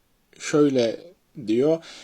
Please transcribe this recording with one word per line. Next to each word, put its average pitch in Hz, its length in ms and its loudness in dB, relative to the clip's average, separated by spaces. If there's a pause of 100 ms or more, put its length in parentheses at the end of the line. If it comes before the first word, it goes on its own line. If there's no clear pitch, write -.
(380)
şöyle 131 640 0 (460)
diyor. 143 380 0 (200)